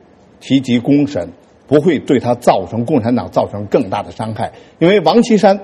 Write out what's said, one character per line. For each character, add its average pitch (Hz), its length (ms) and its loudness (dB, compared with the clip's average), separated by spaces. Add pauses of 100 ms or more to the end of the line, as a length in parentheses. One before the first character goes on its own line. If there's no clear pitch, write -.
(400)
提 135 200 0
及 123 180 -2
公 143 280 0
审， 87 220 -8 (380)
不 147 140 2
会 147 180 2
对 135 200 0
他 - 180 -2
造 - 280 0
成， 113 220 -6
共 143 160 0
产 120 120 0
党 92 160 -4
造 113 180 -2
成 104 180 -10
更 98 240 -2
大 101 120 -6
的 - 100 -16
伤 113 220 -10
害。 - 180 -8 (260)
因 165 100 2
为 202 120 4
王 165 220 4
岐 220 140 2
山 202 280 4